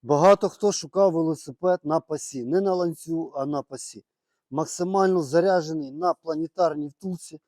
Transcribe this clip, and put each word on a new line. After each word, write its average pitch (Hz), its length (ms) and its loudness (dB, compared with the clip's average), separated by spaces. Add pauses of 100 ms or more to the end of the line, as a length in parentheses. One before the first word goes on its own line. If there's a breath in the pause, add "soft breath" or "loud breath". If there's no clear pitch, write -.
Багато 165 460 6
хто 202 240 -2
шукав 185 400 2
велосипед 165 720 -2
на 151 160 0
пасі. 139 440 -8
Не 160 160 0
на 196 140 0
ланцюгу, 165 600 -4
а 139 100 -4
на 147 160 -4
пасі. - 420 -16 (460)
Максимально 180 720 0
заряджений 160 680 0
на 165 240 -2
планетарній 156 760 -2
втулці. 165 600 -12